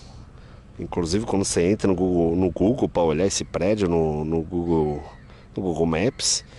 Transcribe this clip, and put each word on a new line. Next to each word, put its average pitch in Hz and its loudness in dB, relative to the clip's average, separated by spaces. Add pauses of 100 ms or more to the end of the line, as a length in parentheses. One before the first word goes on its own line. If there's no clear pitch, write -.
(760)
Inclusive, 90 -2
quando 98 0
você 92 0
entra 101 2
no 95 2
Google, 85 2
no 92 2
Google 101 2
pra 87 0
olhar 80 2
esse 98 -2
prédio, 95 0
no, 80 0
no 82 0
Google, 82 0 (540)
no 107 -4
Google 82 0
Maps, 82 0 (140)